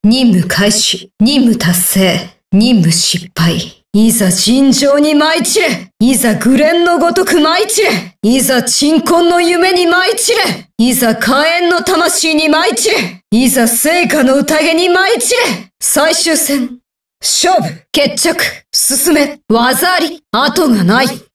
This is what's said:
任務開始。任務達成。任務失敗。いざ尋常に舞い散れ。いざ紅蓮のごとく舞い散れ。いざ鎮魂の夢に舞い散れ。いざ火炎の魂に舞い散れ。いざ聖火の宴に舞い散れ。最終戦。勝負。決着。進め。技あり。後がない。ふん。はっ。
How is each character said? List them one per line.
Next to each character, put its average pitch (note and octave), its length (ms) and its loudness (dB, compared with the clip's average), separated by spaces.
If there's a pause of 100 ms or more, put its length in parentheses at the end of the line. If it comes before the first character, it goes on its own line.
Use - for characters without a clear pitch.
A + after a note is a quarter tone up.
任 A#3+ 280 4
務 F3+ 160 0
開 G#3 240 0
始。 - 380 -4 (100)
任 B3 320 2
務 - 60 -2
達 F3 220 0
成。 - 500 -2 (220)
任 A3+ 240 2
務 E3 140 2
失 - 440 -4
敗。 E3+ 480 -4 (100)
い A3 200 4
ざ G#3 180 0
尋 B3+ 420 2
常 C#4 260 2
に D4+ 160 2
舞 D#4 240 2
い B3+ 40 -2
散 - 180 -2
れ。 D4 300 -4 (100)
い B3 160 2
ざ A3 200 0
紅 C4+ 260 2
蓮 E4+ 220 2
の F4 140 2
ご E4+ 160 0
と F#4 100 0
く F4+ 160 0
舞 E4 240 0
い - 20 -4
散 G#4+ 160 -2
れ。 A3 400 -4
い B3 200 2
ざ B3+ 200 0
鎮 D4 380 0
魂 E4+ 300 2
の F4 100 2
夢 F4 320 0
に F4+ 140 0
舞 F#4 260 0
い G#4 40 -4
散 A#4 180 -2
れ。 - 420 -4
い A#3+ 160 2
ざ A#3 240 0
火 A3+ 160 -2
炎 E4+ 380 0
の F4 120 0
魂 E4 520 -2
に D#4 160 0
舞 E4 200 0
い - 40 -6
散 F#4 160 -2
れ。 B3 400 -4
い A#3+ 180 2
ざ B3 180 0
聖 D#4 400 0
火 D4 160 0
の C4 140 2
宴 D#4 380 0
に F4 160 0
舞 F#4+ 260 0
い - 20 -6
散 - 160 -2
れ。 F#4 360 -4 (100)
最 D#4+ 340 0
終 D#4+ 220 -2
戦。 B3+ 420 -4 (440)
勝 F4 400 0
負。 D3+ 280 -10
決 C#4+ 320 -2
着。 E4+ 220 -2 (260)
進 C#4 440 -2
め。 D4 340 -2
技 B3+ 460 0
あ F4 40 0
り。 D#4 320 -6
後 C#4 380 0
が G#3 160 2
な A3+ 180 2
い。 B3+ 40 0
ふ - 60 -4
ん。 - 20 -10
は - 40 -14
っ。 - 160 -20